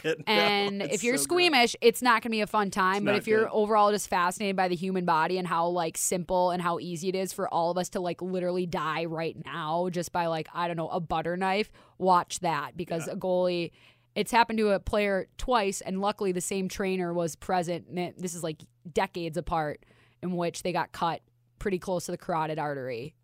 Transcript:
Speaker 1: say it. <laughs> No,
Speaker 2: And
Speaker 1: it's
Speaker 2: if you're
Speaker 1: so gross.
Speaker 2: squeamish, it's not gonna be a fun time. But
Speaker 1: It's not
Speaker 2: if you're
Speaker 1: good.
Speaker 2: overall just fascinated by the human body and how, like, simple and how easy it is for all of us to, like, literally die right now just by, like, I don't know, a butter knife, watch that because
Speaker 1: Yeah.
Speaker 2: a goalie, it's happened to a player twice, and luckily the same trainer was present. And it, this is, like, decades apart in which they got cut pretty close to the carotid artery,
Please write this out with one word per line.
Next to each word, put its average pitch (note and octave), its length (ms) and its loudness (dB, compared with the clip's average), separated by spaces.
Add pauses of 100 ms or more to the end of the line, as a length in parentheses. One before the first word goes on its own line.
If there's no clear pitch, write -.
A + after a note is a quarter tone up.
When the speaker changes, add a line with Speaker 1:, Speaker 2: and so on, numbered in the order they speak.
Speaker 1:
say D#3 100 0
it. D#3+ 60 -2
<laughs> D#3 100 -12
No, G#3+ 60 4
Speaker 2:
And G3+ 480 4
Speaker 1:
it's - 140 -4
Speaker 2:
if - 80 -2
you're B3 140 2
Speaker 1:
so - 20 0
gross. C#4+ 60 0
Speaker 2:
squeamish, D#4+ 560 4
it's A#3 200 6
not A#3+ 220 4
gonna A#3 80 -4
be G#3+ 100 0
a G3 60 0
fun G3+ 240 0
time. G3 340 2
But G#3 60 4
Speaker 1:
It's G3+ 60 4
not G3 40 -2
Speaker 2:
if - 60 -8
you're A3 160 4
Speaker 1:
good. G#3+ 100 0
Speaker 2:
overall G#3 380 4
just G3+ 160 -2
fascinated F#3 480 0
by F#3 120 2
the F3+ 80 0
human F#3 300 -2
body E3+ 320 2
and F3+ 100 -4
how, E3+ 200 2
like, F3 300 -2
simple F3+ 540 0
and F3+ 100 -2
how E3+ 180 -2
easy F3 300 -6
it F#3 60 0
is F#3+ 180 -4
for F#3+ 200 -4
all E3+ 160 2
of F3 80 -2
us F3+ 120 -2
to, G3+ 100 -6
like, F3 220 -4
literally F3+ 440 -2
die D#3+ 400 -2
right D#3+ 400 -4
now E3 440 -2
just E3+ 220 -4
by, F3 140 0
like, D#3+ 280 -2
I F3 140 -2
don't E3+ 100 -4
know, E3 120 -4
a F#3 100 -4
butter E3 380 -2
knife, F#3+ 340 0 (280)
watch F3+ 400 4
that D3 360 -2
because E3 320 -4
Speaker 1:
Yeah. C#3 60 -6
Speaker 2:
a - 40 -6
goalie, F3+ 540 2 (440)
it's - 160 -2
happened A#3 280 4
to G#3+ 100 4
a F#3+ 100 4
player G3+ 480 0 (100)
twice, G#3 440 0
and F#3+ 180 -4
luckily G3+ 320 -2
the F3+ 80 -2
same F#3+ 300 -2
trainer F#3 440 -2
was E3+ 220 -2
present. F3 540 -2
And F3+ 100 -6
it, E3+ 180 -6
this F3 160 -6
is, F3 100 -12
like, D#3+ 180 -6 (280)
decades E3+ 460 -2
apart D#3+ 500 -4 (380)
in F3 140 -2
which E3+ 260 -2
they F#3 80 -2
got E3 220 -2
cut E3 280 -2 (380)
pretty F#3 200 -2
close F3+ 260 -2
to F3+ 60 -8
the F3 60 -4
carotid D#3 420 -2
artery, C#3 640 -6